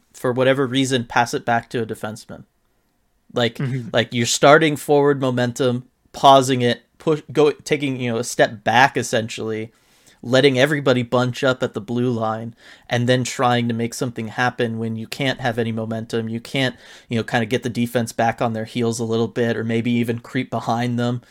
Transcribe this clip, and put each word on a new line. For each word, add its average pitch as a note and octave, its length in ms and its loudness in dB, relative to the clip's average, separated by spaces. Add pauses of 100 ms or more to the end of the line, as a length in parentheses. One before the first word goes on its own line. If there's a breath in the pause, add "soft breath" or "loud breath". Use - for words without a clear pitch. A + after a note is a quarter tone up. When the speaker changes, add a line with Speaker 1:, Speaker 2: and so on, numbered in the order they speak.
(120)
Speaker 1:
for B2+ 200 -4
whatever C3 340 2
reason, B2+ 380 0
pass A#2+ 300 -2
it C3+ 100 -6
back A#2 260 -2
to A#2+ 120 -4
a A2 40 -8
defenseman. - 580 -12 (880)
Like, A#2+ 300 -2
Speaker 2:
Mm-hmm. B2+ 300 -4
Speaker 1:
like, A2+ 200 0
you're A#2+ 140 0
starting D3+ 500 6
forward C#3+ 440 2
momentum, B2 680 -2 (240)
pausing C3+ 500 6
it, A#2+ 200 0 (160)
push, D3+ 240 -2 (100)
go, D3+ 180 4
taking, C3+ 500 -4
you A#2+ 120 -2
know, A2+ 60 -2
a A#2+ 60 -4
step A#2+ 380 0
back B2 340 4
essentially, A2+ 760 -4 (500 soft breath)
letting B2+ 360 4
everybody C#3 440 2
bunch B2 400 -2
up B2+ 200 0
at A#2+ 120 -2
the A#2+ 60 -8
blue A#2+ 300 -2
line, A2+ 440 -4 (340 loud breath)
and A#2+ 200 0
then B2+ 160 2
trying A#2+ 440 0
to A#2 60 -2
make A#2 180 -4
something A#2+ 360 -6
happen A#2 500 -2
when A2+ 180 -4
you A2 100 -10
can't B2+ 340 -4
have A#2+ 180 -2
any A2+ 140 -2
momentum, A2+ 560 -6
you A2+ 120 -6
can't, B2+ 360 -4 (320 loud breath)
you A#2+ 80 -4
know, A2 80 0
kinda A#2+ 220 -2
get A#2+ 160 -2
the B2+ 60 -4
defense A#2+ 440 -2
back A#2 280 0
on A#2+ 120 -2
their A2 120 -6
heels A#2 360 -2
a A#2+ 40 -4
little A2+ 240 0
bit, A#2 280 -2
or A2+ 80 -4
maybe A#2 260 -2
even A#2+ 300 0
creep - 280 -6
behind A#2+ 500 -2
them, A#2+ 220 -2 (100)